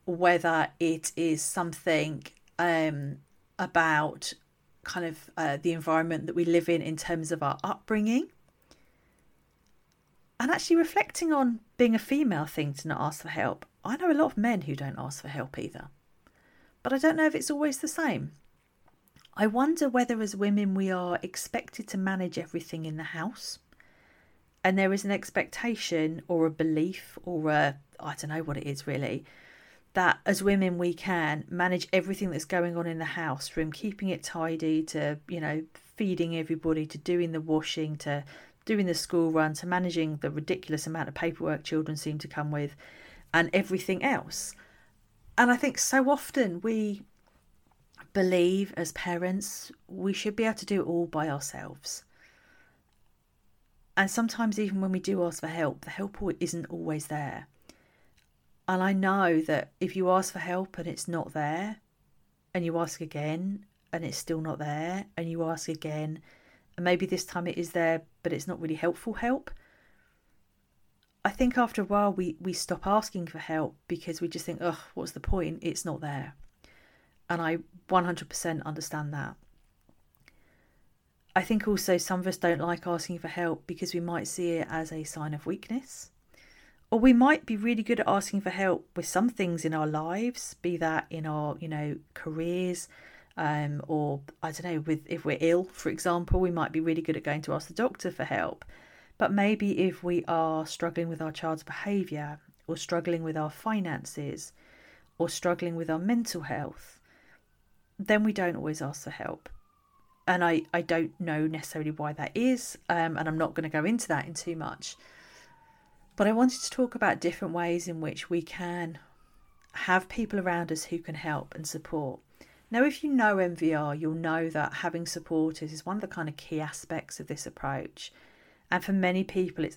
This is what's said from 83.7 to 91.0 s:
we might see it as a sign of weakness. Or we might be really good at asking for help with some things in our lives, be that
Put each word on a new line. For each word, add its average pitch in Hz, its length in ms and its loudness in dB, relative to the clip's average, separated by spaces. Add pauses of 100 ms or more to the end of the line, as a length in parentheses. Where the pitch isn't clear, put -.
we 170 60 -2
might 170 260 -4
see 170 280 -2
it 165 140 0
as 160 220 -4
a 160 140 -6
sign 151 300 -6
of 147 120 -10
weakness. - 640 -6 (760)
Or 226 120 4
we 254 120 12
might 262 320 8
be 220 120 -4
really 220 260 0
good 226 160 0
at - 80 0
asking 196 360 2
for 185 80 -4
help 190 440 0
with 170 140 -4
some 208 200 4
things 170 360 0
in 160 100 0
our 156 140 2
lives, 170 760 -2
be 175 140 0
that 160 340 0